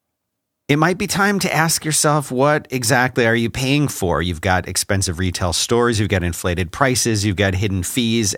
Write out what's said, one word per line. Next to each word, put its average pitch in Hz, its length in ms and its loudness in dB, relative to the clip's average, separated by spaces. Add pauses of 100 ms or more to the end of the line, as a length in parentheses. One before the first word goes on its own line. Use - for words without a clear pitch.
(680)
it 147 80 4
might 175 200 2
be 208 100 -4
time 196 320 0
to 170 140 -2
ask 156 300 0
yourself, 151 480 0
what 143 380 0
exactly 123 560 0
are 113 100 2
you 117 140 0
paying 135 400 0
for? 85 320 -2
You've 85 180 -2
got 90 300 0
expensive 90 500 -2
retail 90 320 -2
stores, 120 480 0
you've 104 100 0
got 92 140 2
inflated 87 480 -2
prices, 117 540 0
you've 101 100 2
got 98 200 2
hidden 95 280 -2
fees, 113 540 0